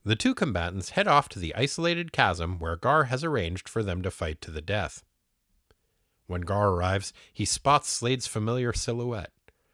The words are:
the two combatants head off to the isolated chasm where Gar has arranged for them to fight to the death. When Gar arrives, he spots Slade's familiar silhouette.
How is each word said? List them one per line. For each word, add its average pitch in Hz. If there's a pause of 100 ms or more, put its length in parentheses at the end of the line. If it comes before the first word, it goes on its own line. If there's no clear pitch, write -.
the 107
two 254
combatants 92
head 202
off 143
to -
the 82
isolated 165
chasm 87
where 82
Gar 143
has 127
arranged 95
for 117
them 92
to 92
fight 80
to -
the 78
death. 90 (1200)
When 90
Gar 98
arrives, 92 (200)
he -
spots -
Slade's 123
familiar 120
silhouette. 120 (440)